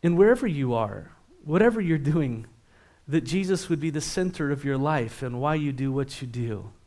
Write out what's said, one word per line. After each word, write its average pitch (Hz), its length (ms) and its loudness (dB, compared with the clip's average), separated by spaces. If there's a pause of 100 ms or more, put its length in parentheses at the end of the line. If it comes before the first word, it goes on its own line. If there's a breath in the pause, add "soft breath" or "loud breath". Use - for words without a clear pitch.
And 170 140 4
wherever 233 300 6
you 139 280 0
are, 101 380 -4 (320)
whatever 214 360 4
you're 165 180 2
doing, 135 480 0 (600 soft breath)
that 147 160 0
Jesus 185 460 -2
would 160 120 0
be 160 100 -2
the 151 100 -4
center 180 500 -2
of 139 140 -2
your 139 140 0
life 139 440 0
and 123 180 -6
why 151 160 0
you 147 160 -2
do 135 180 -2
what 135 300 -4
you 135 60 -8
do. 113 440 -6 (160)